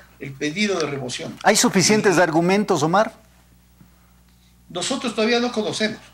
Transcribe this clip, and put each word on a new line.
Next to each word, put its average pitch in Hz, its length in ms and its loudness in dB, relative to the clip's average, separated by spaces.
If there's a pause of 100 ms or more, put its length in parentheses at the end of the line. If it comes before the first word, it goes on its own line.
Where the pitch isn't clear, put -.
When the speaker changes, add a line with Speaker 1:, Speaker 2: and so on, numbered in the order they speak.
(200)
Speaker 1:
el 139 140 -14
pedido 175 440 -2
de 156 80 -2
remoción. 135 560 -8
Speaker 2:
¿Hay 202 140 4
suficientes 202 640 4
Speaker 1:
Y 180 40 6
Speaker 2:
argumentos, 175 640 2
Omar? 190 300 2 (1600)
Speaker 1:
Nosotros 214 460 -6
todavía 233 240 2
no 240 120 -2
conocemos. 214 480 -4 (140)